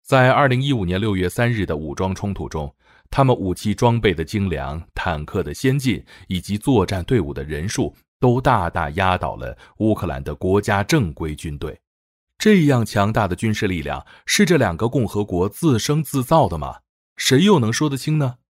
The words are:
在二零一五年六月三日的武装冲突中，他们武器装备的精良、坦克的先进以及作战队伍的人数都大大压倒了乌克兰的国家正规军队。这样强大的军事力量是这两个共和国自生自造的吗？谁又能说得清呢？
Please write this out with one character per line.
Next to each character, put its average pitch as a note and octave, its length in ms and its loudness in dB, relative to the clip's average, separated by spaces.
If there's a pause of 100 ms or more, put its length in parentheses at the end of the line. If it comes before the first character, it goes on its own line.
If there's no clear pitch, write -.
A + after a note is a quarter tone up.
在 C3 280 4
二 C3 200 4
零 B2 120 2
一 C#3 120 0
五 G#2+ 100 0
年 F2+ 160 0
六 G#2 160 0
月 F2+ 140 0
三 A#2+ 200 0
日 G#2+ 160 0
的 D#2 120 -4
武 D2+ 180 -8
装 F#2+ 180 -2
冲 G2+ 200 -6
突 - 160 -8
中， C#2+ 260 -8 (340)
他 C#3 140 2
们 B2+ 100 4
武 F#2 200 -2
器 G2+ 220 -4
装 A#2 260 2
备 G#2 100 2
的 D#2 140 -4
精 G2 240 -2
良、 C#2+ 320 -6 (140)
坦 D#2 280 -4
克 F2+ 200 -4
的 D2 100 -8
先 C3 240 0
进 B2+ 260 -2 (240)
以 F#2 140 -4
及 G2+ 160 -4
作 B2+ 260 2
战 F#2 220 -2
队 A#2+ 160 2
伍 C#2+ 100 -6
的 C#2 120 -8
人 D2+ 260 -6
数 - 260 -4 (240)
都 B2 220 4
大 A2+ 300 2
大 E2 200 -4
压 F#2 260 0
倒 - 180 -6
了 A#1+ 200 -12 (220)
乌 G#2+ 160 2
克 F#2+ 140 -4
兰 C#2 140 -6
的 D2 120 -8
国 F#2 260 0
家 G2+ 240 0
正 G2+ 300 0
规 D#2 200 -8
军 D2+ 240 -10
队。 C#2+ 220 -10 (600)
这 G3 260 6
样 B2+ 180 4
强 G#2 300 0
大 A2 140 0
的 F2 80 -2
军 A2 180 -2
事 G#2+ 140 -2
力 E2+ 160 -4
量 C#2 200 -8 (220)
是 - 200 2
这 E3+ 120 4
两 G2 180 2
个 A2 140 -2
共 B2 180 0
和 G#2 160 -2
国 F#2 240 0
自 C3 300 2
生 D3+ 260 0
自 C3 200 -2
造 C#3+ 260 2
的 E2+ 80 -6
吗？ C2+ 220 -10 (360)
谁 C3+ 280 4
又 G3 160 6
能 A2 120 2
说 D#3 160 0
得 C#3 80 -2
清 D#3 220 -2
呢？ C3+ 220 -2 (100)